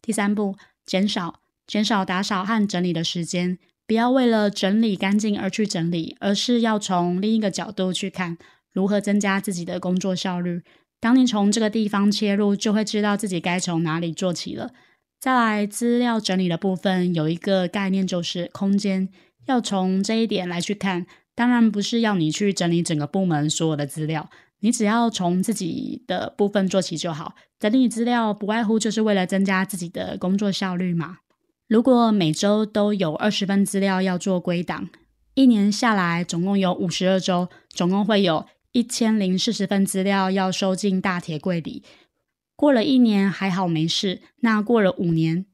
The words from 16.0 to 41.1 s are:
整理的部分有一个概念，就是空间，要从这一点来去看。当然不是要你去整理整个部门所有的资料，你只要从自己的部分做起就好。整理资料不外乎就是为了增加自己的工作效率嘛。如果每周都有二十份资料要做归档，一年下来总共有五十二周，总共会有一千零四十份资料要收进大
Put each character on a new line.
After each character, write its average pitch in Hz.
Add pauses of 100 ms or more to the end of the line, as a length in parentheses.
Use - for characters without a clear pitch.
整 185
理 185
的 165
部 190
分 180
有 156
一 170
个 185
概 196
念， 190
就 175
是 175
空 196
间， 190 (380)
要 254
从 190
这 220
一 226
点 190
来 175
去 202
看。 185 (300)
当 240
然 233
不 202
是 233
要 214
你 156
去 196
整 180
理 170
整 165
个 147
部 190
门 151
所 160
有 160
的 147
资 156
料， 156 (300)
你 208
只 233
要 226
从 180
自 214
己 -
的 -
部 202
分 196
做 190
起 165
就 170
好。 165 (220)
整 214
理 254
资 233
料 233
不 208
外 220
乎 220
就 214
是 220
为 214
了 185
增 196
加 190
自 196
己 175
的 180
工 190
作 202
效 185
率 180
嘛。 170 (460)
如 226
果 240
每 170
周 208
都 208
有 170
二 214
十 208
份 196
资 196
料 190
要 185
做 185
归 175
档， 170 (440)
一 269
年 208
下 226
来 175
总 170
共 196
有 180
五 185
十 180
二 190
周， 180 (220)
总 180
共 202
会 208
有 165 (280)
一 240
千 220
零 185
四 220
十 196
份 196
资 190
料 196
要 190
收 185
进 190
大 180